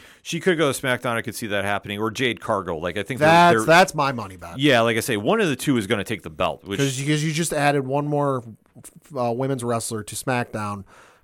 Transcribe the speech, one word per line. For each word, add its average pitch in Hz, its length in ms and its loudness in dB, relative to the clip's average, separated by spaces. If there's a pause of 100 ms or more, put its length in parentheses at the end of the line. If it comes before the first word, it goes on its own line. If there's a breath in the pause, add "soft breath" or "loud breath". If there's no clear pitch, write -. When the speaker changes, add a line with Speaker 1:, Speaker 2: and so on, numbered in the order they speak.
(220 loud breath)
Speaker 1:
She - 180 -6
could 175 180 2
go 147 140 2
to - 100 -4
SmackDown. 123 360 0
I 110 40 -2
could 107 140 -8
see 113 120 -8
that 98 180 0
happening. 101 340 -4
Or 110 100 0
Jade 117 300 -2
Cargill. 90 420 -2
Like, 90 160 -4
I 104 60 -4
think 127 160 -6
they're, 151 80 4
Speaker 2:
That's, 170 300 8
Speaker 1:
they're 110 80 2
Speaker 2:
that's 175 280 6
my 139 200 -2
money 98 240 -10
bet. 85 220 -14
Speaker 1:
Yeah, 135 200 6
like 113 160 4
I 110 60 0
say, 113 160 -2
one 165 240 2
of 185 80 2
the 131 80 0
two 143 180 0
is 104 120 0
gonna 101 180 0
take 104 160 -6
the - 80 -12
belt. 80 340 -2
Which 98 160 -4
Speaker 2:
'Cause 135 180 0
you, 139 160 -6
'cause 151 80 0
you 156 120 -2
just 160 180 -2
added 143 340 2
one 143 220 -2
more, 143 380 -2 (680)
uh, 120 200 -2
women's 131 280 -2
wrestler 117 420 -4
to - 120 -12
SmackDown. 107 680 -6 (380 loud breath)